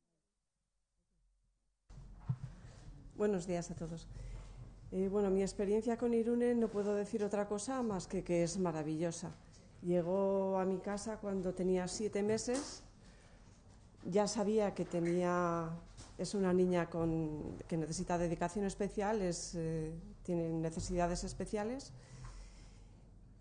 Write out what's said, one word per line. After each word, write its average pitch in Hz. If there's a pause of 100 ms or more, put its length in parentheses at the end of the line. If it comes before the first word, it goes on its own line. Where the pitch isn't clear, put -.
(3250)
Buenos 202
días 175
a 175
todos. 165 (840)
Eh, 190
bueno, 202
mi 190
experiencia 208
con 240
Irune 240
no 226
puedo 208
decir 202
otra 202
cosa 247
más 202
que 180
que 170
es 165
maravillosa. 160 (480)
Llegó 190
a 185
mi 190
casa 202
cuando 190
tenía 185
siete 202
meses. 226 (1200)
Ya 202
sabía 208
que 180
tenía, 170 (460)
es 180
una 190
niña 180
con, 160 (100)
que 170
necesita 165
dedicación 175
especial, 202
es, 175
eh, 160 (300)
tiene 170
necesidades 170
especiales. 214 (1500)